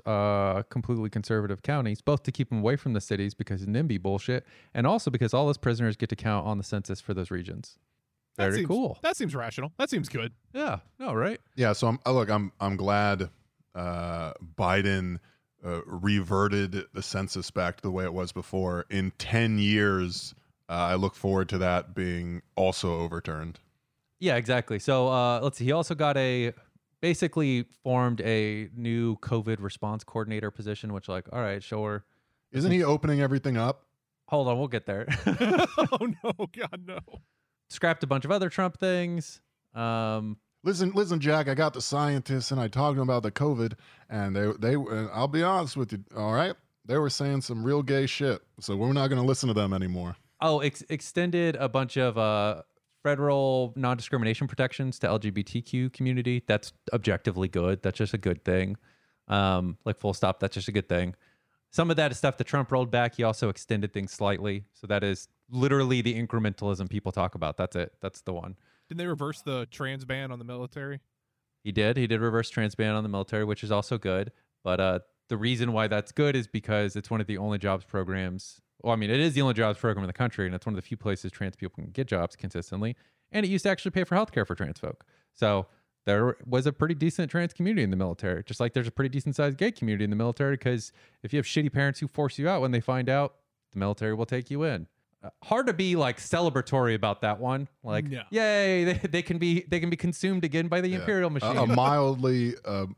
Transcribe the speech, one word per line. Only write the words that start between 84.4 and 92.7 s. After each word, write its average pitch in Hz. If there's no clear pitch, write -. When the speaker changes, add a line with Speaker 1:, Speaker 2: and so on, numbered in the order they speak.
Speaker 1:
for 87
trans 76
folk. -
So 101
there 107
was 127
a 147
pretty 160
decent 156
trans 170
community 185
in 98
the 92
military, 90
just -
like 120
there's 120
a -
pretty 135
decent 135
sized 143
gay 208
community 107
in 104
the 104
military, 120
'cause 123
if 120
you 143
have 139
shitty 151
parents 139
who 147
force 143
you 147
out, 185
when 127